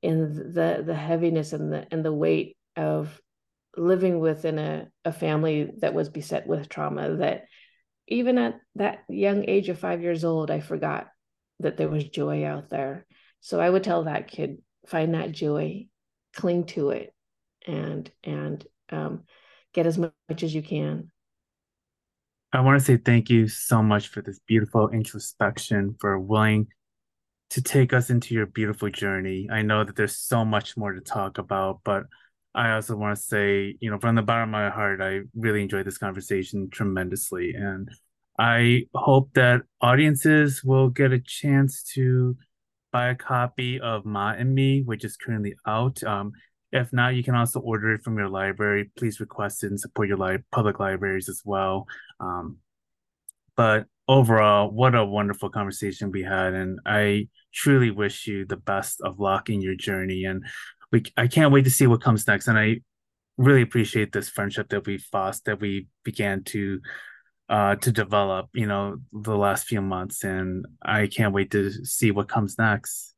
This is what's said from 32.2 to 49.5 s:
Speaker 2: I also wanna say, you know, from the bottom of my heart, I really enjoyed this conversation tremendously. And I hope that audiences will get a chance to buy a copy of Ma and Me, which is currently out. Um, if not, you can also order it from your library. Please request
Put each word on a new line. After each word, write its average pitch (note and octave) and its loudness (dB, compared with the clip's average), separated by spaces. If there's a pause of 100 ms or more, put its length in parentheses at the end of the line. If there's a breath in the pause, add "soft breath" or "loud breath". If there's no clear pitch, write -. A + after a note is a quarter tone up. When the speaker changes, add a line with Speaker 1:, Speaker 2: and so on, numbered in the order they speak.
Speaker 2:
I A2+ 0
also A2 -2
wanna G#2 -4
say, G2+ 0
you A2+ -4
know, G#2 -4
from A#2 2
the A2+ 4
bottom A2+ 0
of A2 -6
my G#2 -2
heart, G2 -2
I F#2+ -2 (140)
really A2 0
enjoyed G2 -4
this F#2+ -10
conversation F#2+ -6
tremendously. F#2 -4
And G2 -6 (500)
I A#2 4
hope C3+ 4
that B2 6 (180)
audiences D3 4
will C3 6
get C3 4
a B2+ 2
chance C#3 2 (120)
to B2+ 2 (560)
buy B2 0
a B2+ -2
copy B2 -4
of A2+ -4
Ma G#2 -2
and B2+ 0
Me, C3+ 4
which A#2 -4
is A2 -10
currently G#2 -6 (120)
out. A#2 -2
Um, G#2 -4 (440 soft breath)
if B2 0
not, B2+ 2
you B2 -2
can B2 2
also A#2+ 2
order A2 0
it G#2 -4
from A2 -4
your G2+ -2
library. G2+ -2
Please A2+ -4
request G2+ -8